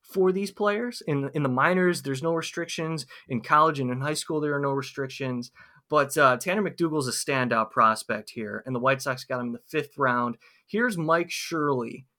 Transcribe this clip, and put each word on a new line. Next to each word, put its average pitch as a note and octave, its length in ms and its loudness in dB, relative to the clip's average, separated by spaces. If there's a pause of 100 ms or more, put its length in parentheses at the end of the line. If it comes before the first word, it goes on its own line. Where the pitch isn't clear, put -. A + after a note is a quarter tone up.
for F#3 300 2
these G3 180 -2
players. G#3 560 -2
In, C#3 280 0
in D3 100 0
the C3+ 60 2
minors, E3+ 520 2
there's C3+ 220 -6
no E3 100 0
restrictions. D#3+ 720 -4 (220)
In A#2 140 -2
college D3+ 380 4
and B2+ 120 -2
in B2+ 100 -4
high D3 140 -2
school, D#3 240 -4
there D3 160 -2
are C#3+ 40 -2
no C#3 120 0
restrictions. C3 800 -6 (380)
But, D3 280 2
uh, C3 200 6
Tanner F#3+ 260 0
McDougal's D3+ 440 0
a A#2 40 -2
standout A#2+ 580 0
prospect A2 640 0
here, G#2+ 340 -8
and C3 80 -6
the B2 60 -2
White C3 220 2
Sox C3 240 -4
got B2 160 -4
him B2 60 -6
in A#2+ 60 -6
the A#2+ 140 -10
fifth D3 300 -6
round. B2 400 0 (280)
Here's A3 320 -2
Mike E3 320 0
Shirley C#3+ 760 -4 (140)